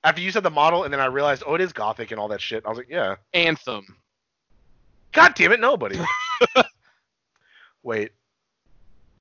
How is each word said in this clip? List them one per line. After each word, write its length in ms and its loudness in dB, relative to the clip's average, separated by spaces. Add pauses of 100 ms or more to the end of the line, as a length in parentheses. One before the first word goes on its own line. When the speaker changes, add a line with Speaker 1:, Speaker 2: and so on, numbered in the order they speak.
Speaker 1:
after 160 2
you 100 -4
said 120 -2
the 60 2
model, 360 2
and 80 -4
then 80 -2
I 60 2
realized, 380 0
oh, 100 -2
it 60 0
is 120 -2
gothic 380 -6
and 80 -8
all 100 -6
that 120 -6
shit. 240 -8
I 40 -6
was 80 -6
like, 120 -14
yeah. 260 -4 (180)
Speaker 2:
Anthem. 640 -2 (1120)
Speaker 1:
God 240 6
damn 160 2
it, 80 2
nobody. 400 0 (560)
Speaker 2:
<laughs> 1300 -6
Speaker 1:
Wait. 280 -4 (1080)